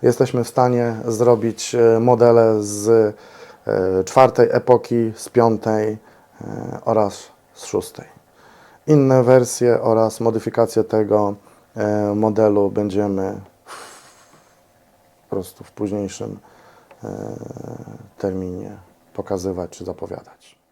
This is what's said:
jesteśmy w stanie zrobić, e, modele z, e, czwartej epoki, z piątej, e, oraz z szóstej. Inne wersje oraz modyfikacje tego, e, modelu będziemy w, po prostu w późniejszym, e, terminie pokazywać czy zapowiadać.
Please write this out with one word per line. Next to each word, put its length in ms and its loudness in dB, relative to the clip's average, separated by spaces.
jesteśmy 420 2
w 40 -12
stanie 460 0
zrobić, 640 0
e, 260 4
modele 640 4
z, 260 -6
e, 380 0
czwartej 460 4
epoki, 680 0
z 120 -16
piątej, 720 0
e, 440 -12
oraz 380 -2
z 100 -20
szóstej. 440 -8
Inne 360 4
wersje 600 4
oraz 380 0
modyfikacje 640 0
tego, 500 0
e, 380 -2
modelu 560 2
będziemy 680 -4
w, 360 -20
po 140 -16
prostu 280 -12
w 80 -20
późniejszym, 680 -8
e, 40 -10
terminie 580 -8
pokazywać 560 -8
czy 140 -18
zapowiadać. 880 -16